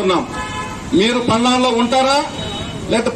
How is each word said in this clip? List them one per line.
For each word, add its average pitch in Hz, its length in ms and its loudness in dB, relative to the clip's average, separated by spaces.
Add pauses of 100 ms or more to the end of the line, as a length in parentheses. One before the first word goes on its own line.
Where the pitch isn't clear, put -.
ఉన్నాం, 180 200 0 (800)
మీరు 240 200 2 (100)
పల్నాడులో 247 400 4 (120)
ఉంటారా 262 340 2 (760)
లేకపోతే 233 240 0